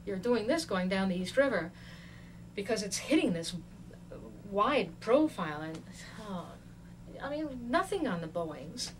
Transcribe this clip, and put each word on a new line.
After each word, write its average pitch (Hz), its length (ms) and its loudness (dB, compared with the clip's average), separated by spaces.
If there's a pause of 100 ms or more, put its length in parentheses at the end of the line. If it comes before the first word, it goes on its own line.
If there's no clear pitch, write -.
you're 196 100 -2
doing 214 300 4
this 320 180 4
going 185 240 2
down 190 220 4
the 180 60 2
East 180 200 -2
River 214 340 4 (840)
because 202 280 0
it's 196 140 -4
hitting 294 380 4
this 165 180 -4 (1000)
wide 208 500 4
profile, 208 600 4
and, 160 180 -6 (440)
oh, 185 240 -6 (760)
I 277 60 -4
mean, 285 400 -4
nothing 339 400 2
on 170 140 0
the 160 60 -4
Boeings. 156 720 -4